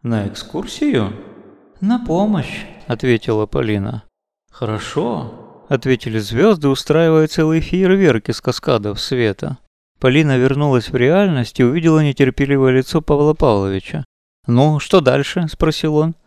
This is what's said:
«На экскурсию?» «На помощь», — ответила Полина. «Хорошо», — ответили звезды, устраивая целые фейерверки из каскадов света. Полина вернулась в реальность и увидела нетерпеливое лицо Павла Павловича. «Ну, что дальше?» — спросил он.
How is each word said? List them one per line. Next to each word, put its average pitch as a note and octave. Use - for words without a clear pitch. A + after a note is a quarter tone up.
«На A2
экскурсию?» D3
«На A#3+
помощь», — F#3+
ответила A2+
Полина. G#2+
«Хорошо», — -
ответили B2
звезды, D3+
устраивая D#3
целые D#3+
фейерверки F3+
из -
каскадов G#2
света. A#2+
Полина C3+
вернулась C3+
в C3
реальность D3
и B2+
увидела D#3
нетерпеливое C3+
лицо C3
Павла D3
Павловича. G2+
«Ну, C#3+
что F#3
дальше?» — C#3
спросил D#3
он. D#3+